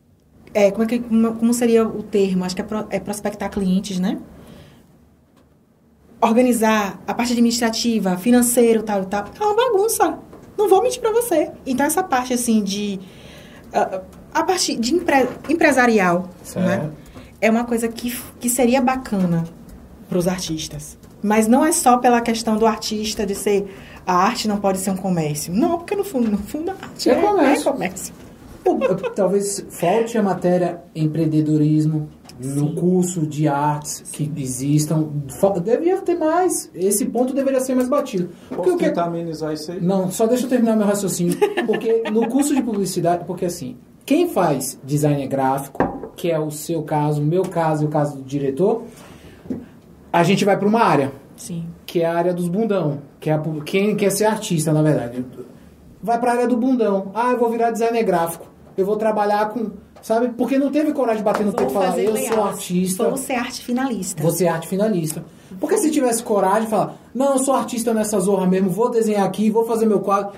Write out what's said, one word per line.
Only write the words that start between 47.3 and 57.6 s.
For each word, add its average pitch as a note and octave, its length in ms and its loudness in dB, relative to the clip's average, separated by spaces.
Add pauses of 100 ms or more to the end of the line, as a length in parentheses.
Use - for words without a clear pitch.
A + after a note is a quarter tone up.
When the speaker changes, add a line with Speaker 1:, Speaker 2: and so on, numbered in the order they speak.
Speaker 2:
caso D#3 400 0
e D3 40 2
o - 20 -4
caso C#3 280 0
do C3 60 -12
diretor, C#3+ 600 -2 (1300)
a E3+ 100 4
gente F#3 220 2
vai G3 120 4
pra G3+ 100 0
uma A3+ 140 4
área. C#3+ 300 2 (240)
Speaker 1:
Sim. E3+ 300 -10 (200)
Speaker 2:
Que F3 160 -2
é E3 40 2
a E3+ 100 0
área F3 180 0
dos F3 140 -2
bundão, F#3 520 -2 (200)
que D#3 100 -4
é D3+ 40 2
a D3+ 60 2
pu-, D3+ 220 -6
quem G3 340 0
quer G3 160 2
ser G#3 140 0
artista, E3 460 0
na D3+ 120 4
verdade. B2 420 0 (800)
Vai A#3 160 0
pra A#3+ 140 0
área B3 140 0
do A3 100 2
bundão. A3 580 0
"Ah, B3 160 2
eu A#3 80 0
vou A#3 100 2
virar A3+ 220 0